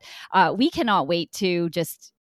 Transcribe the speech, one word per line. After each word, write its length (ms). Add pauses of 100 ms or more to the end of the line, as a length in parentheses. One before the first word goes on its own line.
(320)
uh, 260
we 140
cannot 360
wait 260
to 360
just 520